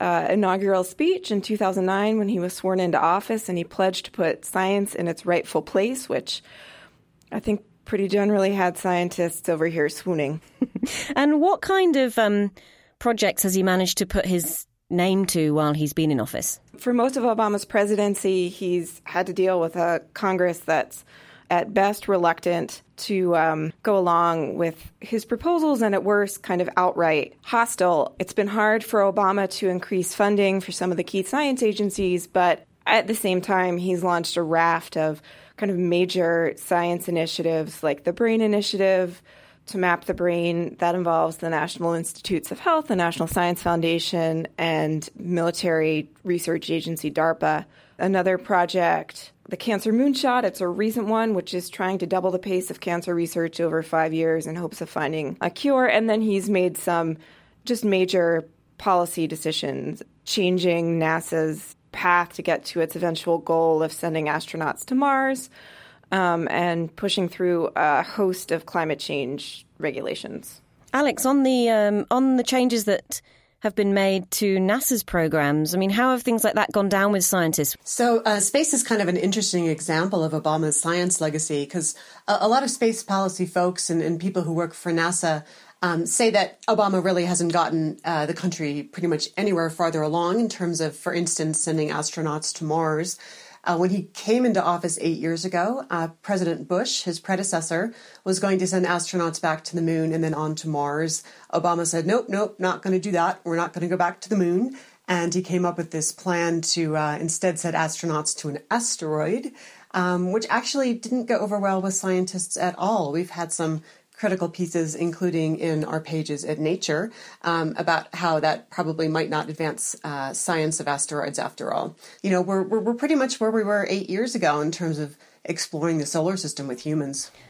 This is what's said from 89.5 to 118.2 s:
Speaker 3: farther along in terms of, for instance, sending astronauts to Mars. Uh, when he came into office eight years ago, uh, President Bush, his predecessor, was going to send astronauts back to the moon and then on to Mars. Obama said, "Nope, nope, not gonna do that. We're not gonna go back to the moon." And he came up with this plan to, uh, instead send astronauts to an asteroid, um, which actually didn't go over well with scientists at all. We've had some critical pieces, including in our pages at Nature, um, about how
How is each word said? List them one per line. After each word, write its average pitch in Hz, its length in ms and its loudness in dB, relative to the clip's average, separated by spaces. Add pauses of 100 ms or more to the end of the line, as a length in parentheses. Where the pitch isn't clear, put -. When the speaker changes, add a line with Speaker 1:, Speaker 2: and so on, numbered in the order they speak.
Speaker 3:
farther 160 320 0
along 170 400 2
in 226 80 2
terms 170 320 -2
of, 156 120 -2
for - 200 -6
instance, 165 440 -2
sending 156 320 0
astronauts 151 640 -4
to 160 100 -8
Mars. 160 520 0 (480)
Uh, 175 120 0
when 180 120 2
he 190 240 -2
came 240 320 2
into 196 160 2
office 175 400 -2
eight 165 180 0
years 165 260 -2
ago, 190 440 -2
uh, 170 200 -2 (120)
President 180 460 -2
Bush, - 360 -2
his 170 180 -4
predecessor, 185 720 -2 (320)
was 190 160 0
going 190 180 2
to 180 80 0
send 180 180 2
astronauts 170 560 -2
back 160 220 0
to - 100 -12
the 170 80 -2
moon 160 300 0
and 165 100 0
then 156 120 0
on 156 200 -2
to 156 140 -8
Mars. 151 560 -2 (300)
Obama 170 340 0
said, 165 180 -2
"Nope, 226 220 2
nope, 202 320 -2
not 185 220 0
gonna 185 180 0
do 196 120 -4
that. 170 340 0
We're 170 100 -2
not 170 160 -2
gonna 175 160 -4
go 180 80 -2
back 180 240 0
to - 100 -16
the 214 60 0
moon." 190 400 2 (320)
And 170 260 0
he 185 80 0
came 180 220 -2
up 170 140 -2
with 165 140 -8
this 156 200 -4
plan 170 480 -2 (140)
to, 156 240 0
uh, 151 240 0
instead 165 360 -2
send 165 160 -4
astronauts 160 640 -2
to 151 100 -6
an 143 100 -6 (100)
asteroid, 185 840 -2 (380)
um, 180 420 0
which 226 160 0
actually 254 440 0
didn't 233 340 -4
go 233 100 2
over 208 200 -2
well 196 240 0
with 190 120 -2
scientists 185 640 -2
at 175 200 -2
all. 180 360 0
We've 175 160 -2
had 170 240 -6
some 160 280 -2 (340)
critical 185 320 0
pieces, 165 460 -2
including 165 640 -2
in 156 260 -2
our 156 160 -4
pages 156 460 -6
at 151 140 -4
Nature, 170 520 -2 (300)
um, 165 360 -2
about 160 360 0
how 165 260 0